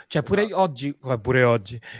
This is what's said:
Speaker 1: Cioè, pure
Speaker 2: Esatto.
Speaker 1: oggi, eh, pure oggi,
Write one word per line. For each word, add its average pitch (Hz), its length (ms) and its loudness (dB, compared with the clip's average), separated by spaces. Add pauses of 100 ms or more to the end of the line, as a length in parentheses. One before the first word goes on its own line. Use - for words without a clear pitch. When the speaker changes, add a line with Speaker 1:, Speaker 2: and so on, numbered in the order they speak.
Speaker 1:
Cioè, - 160 -2
pure 196 200 0
Speaker 2:
Esatto. 190 180 -2
Speaker 1:
oggi, 143 440 -2
eh, 127 140 -2
pure 127 240 4
oggi, 117 360 2 (200)